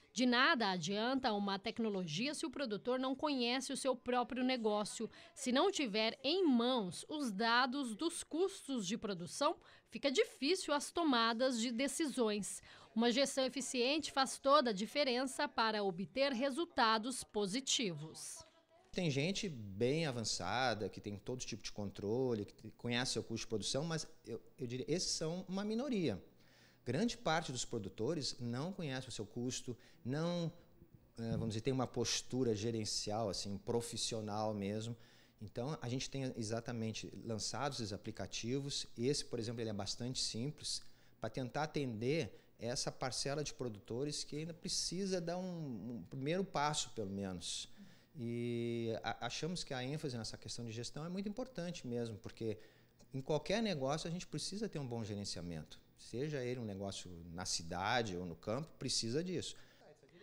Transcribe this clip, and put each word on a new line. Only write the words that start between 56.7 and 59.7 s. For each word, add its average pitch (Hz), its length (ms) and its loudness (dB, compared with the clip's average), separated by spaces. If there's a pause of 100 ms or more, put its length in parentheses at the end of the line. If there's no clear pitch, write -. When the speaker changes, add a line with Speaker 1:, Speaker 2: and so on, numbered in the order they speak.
Speaker 2:
na 87 120 -4
cidade 92 720 2
ou 90 100 -2
no 82 80 -6
campo, 123 420 -4
precisa 123 460 0
disso. 180 320 -4 (680)